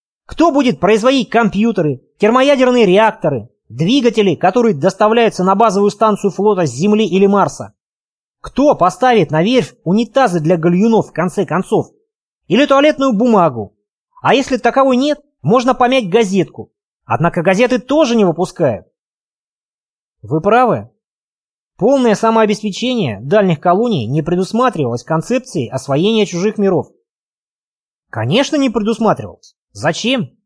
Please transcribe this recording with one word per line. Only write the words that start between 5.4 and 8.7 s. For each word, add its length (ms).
на 100
базовую 360
станцию 400
флота 360
с 40
Земли 360
или 200
Марса? 480
Кто 300